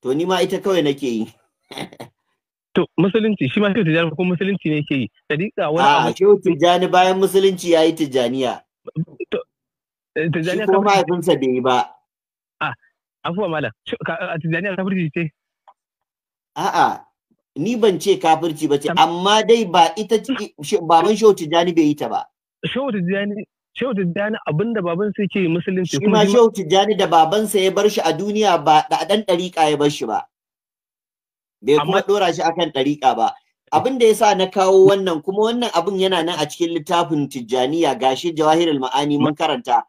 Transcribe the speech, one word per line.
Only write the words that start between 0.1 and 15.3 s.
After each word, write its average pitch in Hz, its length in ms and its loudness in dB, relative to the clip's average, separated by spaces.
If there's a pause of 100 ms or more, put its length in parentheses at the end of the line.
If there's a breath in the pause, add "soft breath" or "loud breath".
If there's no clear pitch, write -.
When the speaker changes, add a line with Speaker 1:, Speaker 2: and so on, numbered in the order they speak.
Speaker 1:
ni 160 120 -2
ma 180 160 0
ita 185 180 -2
kawai 185 240 0
nake 139 240 -2
yi. 113 260 -4 (360)
<laughs> - 440 -16 (600)
Speaker 2:
To, 147 100 2 (140)
musulunci, 202 500 0
shi 208 100 -2
ma 208 140 2
Shehu 220 120 0
Tijjani 160 300 0
ko 180 80 -4
musulunci 185 460 -4
ne 151 120 0
yake 147 200 -4
yi? 104 80 -6 (220)
Ɗariƙa 160 420 -4
wani 170 140 2
Speaker 1:
A'a, 135 180 2
Speaker 2:
abu 117 80 -2
Speaker 1:
Shehu 196 280 4
Tijjani 175 500 2
bayan 185 280 4
musulunci 190 520 2
ya 160 100 6
yi 160 120 4
Tijjaniya. 131 680 -2 (720)
Speaker 2:
To, - 80 -6 (760)
eh, 160 140 -2
Tijjaniya 180 360 -4
Speaker 1:
Shi 196 60 2
kuma 196 140 4
Speaker 2:
kafirci 196 160 4
ce? - 40 0
Speaker 1:
mahaifinsa 175 360 0
bai 131 80 0
yi 127 120 -2
ba. 127 280 0 (720)
Speaker 2:
Ah, 143 120 -6 (520)
afuwa 175 240 -4
malam, 147 220 -4 (160)
Shehu, 233 180 -8
ka-, 165 160 -6
a, 180 160 -6
Tijjaniya 170 400 -4
kafirci 190 400 -4
ce? 165 140 -4 (1200)